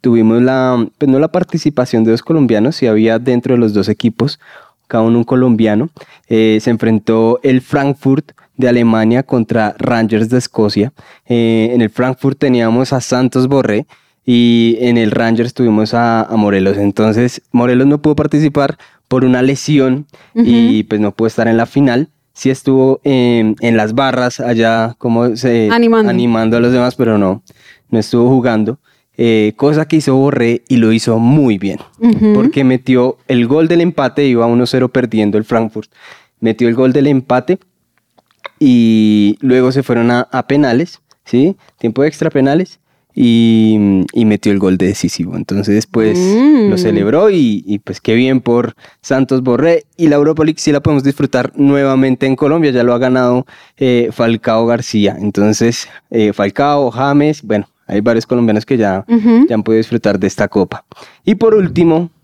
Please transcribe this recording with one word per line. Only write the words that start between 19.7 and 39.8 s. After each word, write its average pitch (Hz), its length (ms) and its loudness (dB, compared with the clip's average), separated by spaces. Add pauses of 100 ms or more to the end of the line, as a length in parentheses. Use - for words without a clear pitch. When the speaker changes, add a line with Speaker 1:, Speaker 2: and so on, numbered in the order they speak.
Speaker 2:
Ujú. 233 120 2
Speaker 1:
y, 113 360 2
pues, 107 180 -4
no 104 100 -2
pudo 113 160 -2
estar 110 200 -2
en 113 100 2
la 117 80 0
final. 135 440 0 (240)
Sí - 160 -4
estuvo, 131 540 0
em, 120 580 0
en 117 160 0
las 107 180 -2
barras 123 440 -2
allá, 113 580 -2
como 117 380 -2
se, 117 360 0
Speaker 2:
Animando. 226 380 2
Speaker 1:
animando 113 480 0
a - 20 2
los 120 120 2
demás, 123 240 0
pero 113 220 0
no, 101 240 -2 (480)
no 117 100 0
estuvo 120 300 0
jugando. 117 480 0 (400)
Eh, 110 400 0
cosa 151 300 0
que 160 100 0
hizo 139 180 0
Borré 120 540 0
y 131 80 2
lo 113 160 2
hizo 113 260 0
muy 120 380 2
bien, 95 220 -6 (200)
Speaker 2:
Ujú. 214 340 2
Speaker 1:
porque 214 300 0
metió 127 540 0 (100)
el 123 200 0
gol 160 200 2
del 170 140 2
empate, 151 440 -2
iba 117 200 2
uno 120 200 2
cero 127 240 -2
perdiendo 107 480 -2
el 107 60 -2
Frankfurt, 110 480 -4 (480)
metió 117 300 -2
el 113 60 0
gol 131 180 2
del 143 140 2
empate 135 520 -2 (1000)
y 110 840 2
luego 127 300 2
se 135 120 -2